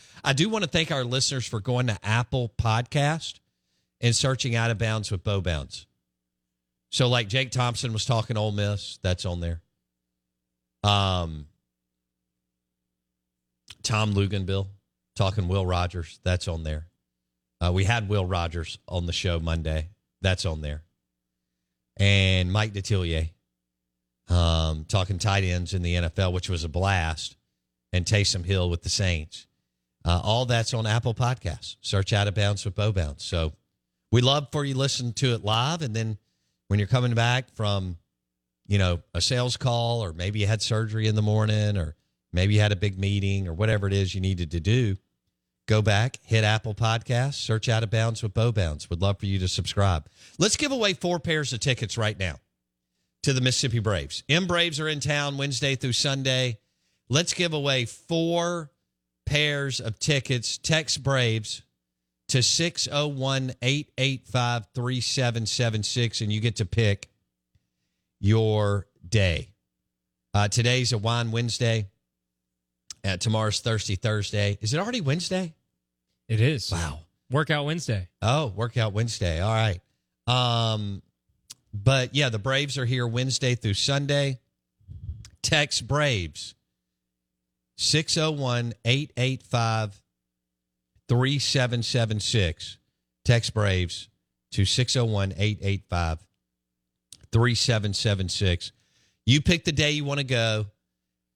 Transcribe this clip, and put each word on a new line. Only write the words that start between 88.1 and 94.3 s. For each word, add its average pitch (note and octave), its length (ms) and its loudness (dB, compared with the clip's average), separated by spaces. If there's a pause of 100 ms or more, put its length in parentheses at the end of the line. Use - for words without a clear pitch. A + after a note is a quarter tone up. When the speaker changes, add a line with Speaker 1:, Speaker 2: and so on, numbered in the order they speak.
Speaker 1:
oh D#3 140 0
one, A#2+ 420 -2 (100)
eight C3+ 320 2
eight B2+ 280 -2
five, A2+ 580 -2 (1080)
three B2+ 320 2
seven A#2+ 440 0
seven A2 360 0
six. - 580 0 (460)
Text A#2 300 2
Braves F#2 560 0 (420)